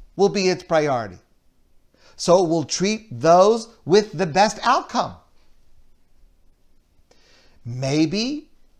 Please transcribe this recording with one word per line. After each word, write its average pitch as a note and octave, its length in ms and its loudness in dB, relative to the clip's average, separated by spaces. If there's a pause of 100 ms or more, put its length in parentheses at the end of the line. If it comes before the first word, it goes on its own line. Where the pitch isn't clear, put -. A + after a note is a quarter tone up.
(180)
will G3 100 2
be F#3+ 220 0
its F3+ 120 -2
priority. B2+ 580 -4 (1000)
So F3+ 260 4
it E3 60 -2
will D#3+ 160 -2
treat G#3 440 -4
those F3+ 600 4 (160)
with G#3 260 2
the E3+ 140 -4
best F#3 360 0
outcome. A#3 540 -2 (2500)
Maybe D#3 840 -4 (300)